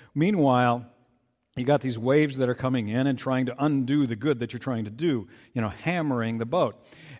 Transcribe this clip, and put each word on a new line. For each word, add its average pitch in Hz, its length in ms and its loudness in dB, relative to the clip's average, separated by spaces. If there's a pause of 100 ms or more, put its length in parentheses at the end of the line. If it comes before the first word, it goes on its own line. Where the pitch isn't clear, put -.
(160)
Meanwhile, 131 680 4 (720)
you 127 80 -4
got 143 160 4
these 120 180 -4
waves 135 380 2
that 131 100 2
are 123 80 -2
coming 127 320 -2
in 123 200 0
and 131 120 -2
trying 127 280 -2
to 123 140 -6
undo 143 460 2
the 117 80 -4
good 127 240 -2
that 117 140 -4
you're 120 80 -10
trying 113 240 -4
to 104 40 -8
do, 123 380 -2 (260)
you 120 80 -2
know, 110 60 0
hammering 127 680 -2
the 113 80 -4
boat. 131 360 -2 (380)